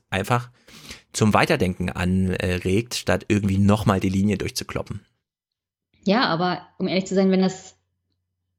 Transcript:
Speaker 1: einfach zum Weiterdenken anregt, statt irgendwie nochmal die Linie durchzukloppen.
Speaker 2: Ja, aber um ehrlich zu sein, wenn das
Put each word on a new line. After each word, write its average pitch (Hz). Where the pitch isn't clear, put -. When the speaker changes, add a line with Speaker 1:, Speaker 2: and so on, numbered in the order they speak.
Speaker 1:
einfach 120
zum 107
Weiterdenken 92
anregt, 92
statt -
irgendwie 101
nochmal 101
die 95
Linie 98
durchzukloppen. -
Speaker 2:
Ja, 226
aber 170
um 185
ehrlich 185
zu 190
sein, 190
wenn 190
das -